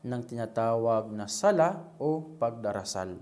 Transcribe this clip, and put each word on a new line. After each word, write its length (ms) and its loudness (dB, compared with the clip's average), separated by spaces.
ng 240 -6
tinatawag 880 2
na 160 -6
sala 640 4
o 400 -2
pagdarasal. 880 -2